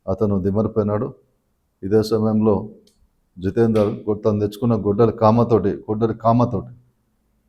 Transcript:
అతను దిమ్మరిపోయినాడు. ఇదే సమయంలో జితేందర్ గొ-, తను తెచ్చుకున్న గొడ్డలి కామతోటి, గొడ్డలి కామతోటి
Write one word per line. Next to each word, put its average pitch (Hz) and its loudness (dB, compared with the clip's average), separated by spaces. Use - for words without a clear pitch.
అతను 98 -2
దిమ్మరిపోయినాడు. 107 -2
ఇదే 104 2
సమయంలో 107 0
జితేందర్ 107 2
గొ-, 107 -4
తను 104 0
తెచ్చుకున్న 107 -2
గొడ్డలి 104 2
కామతోటి, 110 2
గొడ్డలి 107 -4
కామతోటి 117 0